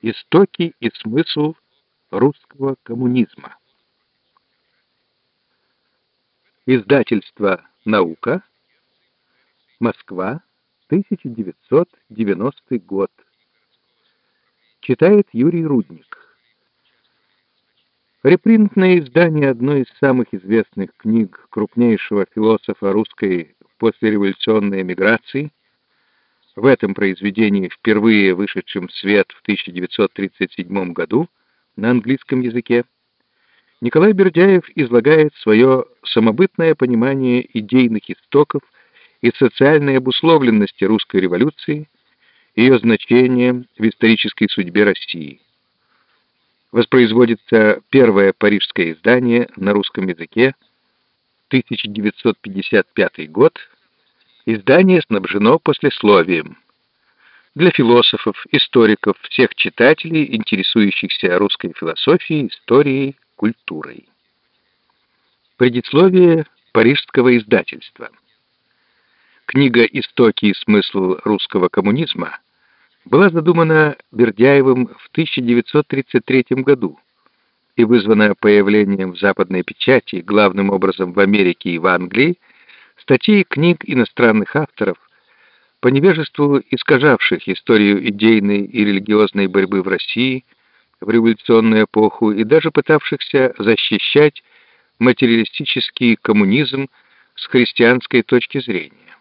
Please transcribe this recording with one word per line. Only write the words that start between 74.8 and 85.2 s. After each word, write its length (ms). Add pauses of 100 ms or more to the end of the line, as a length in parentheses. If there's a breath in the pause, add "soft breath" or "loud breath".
в 120
тысяча 320
девятьсот 460
тридцать 360
третьем 380
году 360 (800)
и 80
вызвана 500
появлением 800
в 60
западной 440
печати, 640
главным 460
образом 420
в 80
Америке 520
и 60
в 80
Англии, 520 (600 soft breath)
статей 420
и 20
книг 400
иностранных 720
авторов, 420 (840)